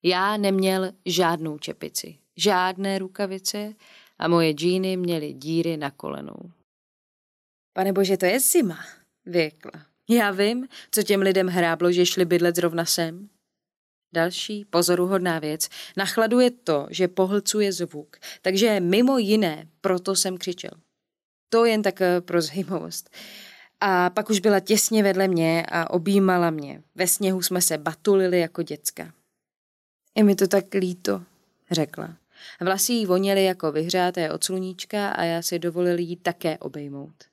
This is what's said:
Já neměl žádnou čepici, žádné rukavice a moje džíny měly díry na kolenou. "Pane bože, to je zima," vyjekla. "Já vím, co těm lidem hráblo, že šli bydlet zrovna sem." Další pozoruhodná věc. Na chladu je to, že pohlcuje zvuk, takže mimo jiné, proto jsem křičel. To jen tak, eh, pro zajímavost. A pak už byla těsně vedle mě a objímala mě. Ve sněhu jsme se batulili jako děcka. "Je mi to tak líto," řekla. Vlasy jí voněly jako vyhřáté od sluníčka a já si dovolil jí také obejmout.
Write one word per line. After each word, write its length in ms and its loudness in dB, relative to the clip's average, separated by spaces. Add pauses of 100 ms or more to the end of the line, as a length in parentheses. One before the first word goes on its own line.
Já 340 0
neměl 540 0 (140)
žádnou 520 0
čepici, 600 -12 (200)
žádné 640 0
rukavice 720 -8 (460)
a 80 -2
moje 240 4
džíny 460 0
měly 360 -4
díry 440 -4
na 140 -8
kolenou. 600 -12 (1200)
"Pane 200 0
bože, 240 2
to 80 0
je 140 2
zima," 400 2 (460)
vyjekla. 600 -4 (240)
"Já 220 4
vím, 360 -2 (240)
co 120 0
těm 180 2
lidem 260 4
hráblo, 440 2
že 140 4
šli 200 0
bydlet 300 2
zrovna 300 0
sem." 440 -4 (840)
Další 500 -4
pozoruhodná 760 0
věc. 300 -6 (280)
Na 80 -2
chladu 340 2
je 120 6
to, 380 -2
že 180 0
pohlcuje 680 0
zvuk, 440 -10 (240)
takže 380 2
mimo 380 4
jiné, 500 0 (140)
proto 340 -2
jsem 220 -2
křičel. 340 -10 (800)
To 160 4
jen 160 2
tak, 200 0
eh, 200 4
pro 200 0
zajímavost. 680 -6 (680)
A 300 4
pak 200 -4
už 100 2
byla 200 4
těsně 440 2
vedle 240 4
mě 420 2
a 200 -2
objímala 600 4
mě. 340 -8 (120)
Ve 120 0
sněhu 340 0
jsme 200 -2
se 160 0
batulili 600 2
jako 240 -4
děcka. 500 -10 (1000)
"Je 80 4
mi 120 6
to 120 2
tak 260 0
líto," 500 -2 (480)
řekla. 460 -6 (440)
Vlasy 320 0
jí 120 0
voněly 380 2
jako 280 0
vyhřáté 600 -2
od 120 -6
sluníčka 680 -6
a 140 -4
já 180 -2
si 180 -4
dovolil 400 -2
jí 160 -6
také 420 -4
obejmout. 760 -14